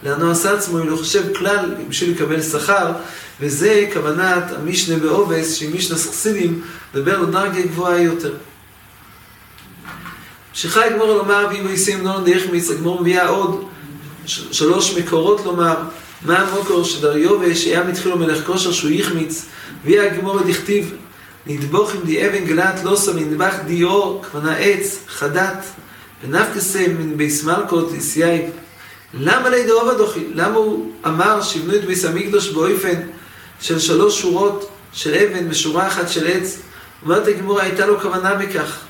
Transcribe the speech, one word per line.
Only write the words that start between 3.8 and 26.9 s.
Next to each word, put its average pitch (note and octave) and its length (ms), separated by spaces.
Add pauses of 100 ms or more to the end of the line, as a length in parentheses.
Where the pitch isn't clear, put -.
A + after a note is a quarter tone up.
כוונת F3 580
המשנה E3 480
בעובס, D#3+ 560
שהיא D#3 200
משנה F3+ 220
חסידים, F3 640 (320)
מדבר D3+ 260
על E3+ 60
דרגה F#3 360
גבוהה F3 400
יותר. E3 320 (2250)
ממשיכה A3 340
הגמרא A3 220
לומר, G3+ 440
ואם G3 120
הוא F#3+ 80
ישים F#3+ 320
נון F#3+ 220
דהחמיץ, F3 440
הגמרא F3 320
מביאה F3+ 260
עוד F#3+ 380 (600)
ש-, - 260
שלוש F3 460
מקורות E3+ 480
לומר, F3 300 (500)
מה F3 140
המקור F#3+ 440
שדריווש, E3 800
שהיה F3 200
מתחילו F3+ 340
מלך D#3 280
כושר F3+ 260
שהוא D3+ 280
החמיץ, E3 460 (400)
והיא G3+ 160
הגמרא F#3+ 460
דכתיב, G3 440 (540)
נטבוחים D#3+ 600
די D#3 220
אבן F#3+ 180
גלת F3+ 380
לא G3 140
שם, F3+ 200
נטבח D#3+ 380 (100)
דיו, F3+ 520 (140)
כוונה D#3 260
עץ, G3 500
חדת, F#3 580 (580)
ונפקסם F#3 760